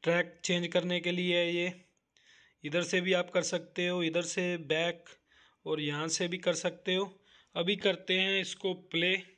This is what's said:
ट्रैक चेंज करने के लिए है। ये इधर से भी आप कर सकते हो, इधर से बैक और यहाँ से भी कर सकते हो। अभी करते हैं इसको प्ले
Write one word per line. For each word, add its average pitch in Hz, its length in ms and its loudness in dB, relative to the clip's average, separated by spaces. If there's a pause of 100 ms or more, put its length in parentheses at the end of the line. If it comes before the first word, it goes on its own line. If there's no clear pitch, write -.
ट्रैक 170 420 0
चेंज 175 220 0
करने 175 340 0
के 175 120 -2
लिए 180 260 2
है। 170 160 2
ये 175 180 0 (920)
इधर 156 180 0
से 180 180 0
भी 180 120 0
आप 180 180 2
कर 180 140 2
सकते 180 440 -4
हो, 180 140 0
इधर 165 220 0
से 180 320 -2 (100)
बैक 165 380 0 (600)
और 156 140 -2
यहाँ 147 300 -2
से 175 180 0
भी 180 100 -4
कर 180 180 2
सकते 175 380 -2
हो। 196 180 0 (420)
अभी 175 240 0
करते 185 420 2
हैं 190 200 2
इसको 185 340 -4 (160)
प्ले 175 220 2 (260)